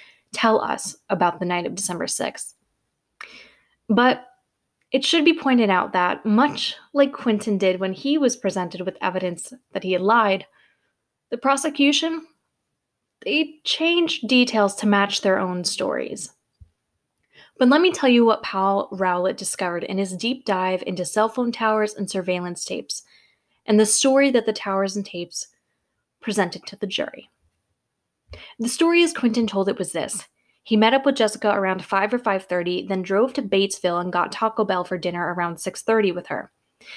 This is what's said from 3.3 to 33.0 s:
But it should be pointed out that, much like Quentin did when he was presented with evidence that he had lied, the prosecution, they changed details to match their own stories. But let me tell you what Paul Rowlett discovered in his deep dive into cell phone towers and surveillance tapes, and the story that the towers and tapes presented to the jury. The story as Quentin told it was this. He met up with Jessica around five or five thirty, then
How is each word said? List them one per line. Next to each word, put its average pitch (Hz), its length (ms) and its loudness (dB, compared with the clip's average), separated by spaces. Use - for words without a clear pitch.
But 240 380 2
it 277 120 0
should 330 220 2
be 330 120 6
pointed 240 340 2
out - 220 2
that, 180 320 0
much 226 500 2
like 277 180 4
Quentin 214 460 -2
did 185 220 2
when 190 140 -4
he 285 260 0
was 262 180 2
presented 180 440 -4
with 180 200 -6
evidence 180 500 -4
that 190 120 -6
he 185 100 -2
had 180 80 0
lied, 202 440 2
the 240 60 -4
prosecution, 294 880 0
they 302 380 -2
changed 330 640 0
details 233 480 4
to - 120 -2
match 202 340 2
their 190 180 2
own 180 240 -4
stories. - 680 -6
But 247 100 4
let 285 140 6
me 359 100 6
tell 285 160 0
you 240 160 8
what 226 180 4
Paul 196 520 0
Rowlett 185 420 0
discovered 175 480 -4
in 190 140 -6
his 190 180 -4
deep 240 300 -6
dive 185 420 0
into 180 160 -2
cell 214 240 0
phone 233 240 -2
towers 214 420 0
and 202 160 -6
surveillance 180 540 -4
tapes, - 400 -10
and 208 120 4
the 214 80 6
story 269 460 4
that 233 140 2
the 214 80 0
towers 196 420 -2
and 202 100 -4
tapes - 420 -10
presented 196 460 -2
to 202 100 -14
the 208 100 -6
jury. - 420 -8
The 226 100 -4
story 339 340 4
as 330 80 2
Quentin 233 340 0
told 196 220 -2
it 190 100 -2
was 180 140 -6
this. - 320 -6
He 220 140 2
met 220 160 6
up 269 120 2
with 277 100 4
Jessica 214 340 0
around 190 340 0
five 202 300 -2
or 247 60 -2
five 196 260 -4
thirty, 180 420 -4
then 190 140 -2